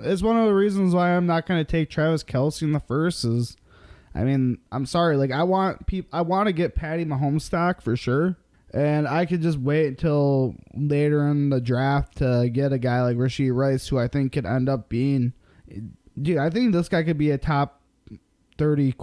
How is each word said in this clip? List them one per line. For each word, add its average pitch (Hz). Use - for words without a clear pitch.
it's 185
one 226
of 226
the 208
reasons 196
why 175
I'm 175
not 165
gonna 170
take 156
Travis 160
Kelce 143
in 151
the 147
first 156
is, 120
I -
mean, 131
I'm 131
sorry. 170
Like, 139
I 143
want 190
peop-, 185
I 160
wanna 190
get 175
Patty 165
Mahomes 143
stock 175
for 117
sure. 156
And 147
I 160
could 170
just 160
wait 147
until 139
later 147
in 143
the 131
draft 131
to 123
get 135
a 131
guy 123
like 123
Rashee 127
Rice, 135
who 131
I 120
think 135
could 127
end 127
up 131
being, 127
dude, 156
I 147
think 226
this 170
guy 170
could 160
be 151
a 139
top 143
thirty, 143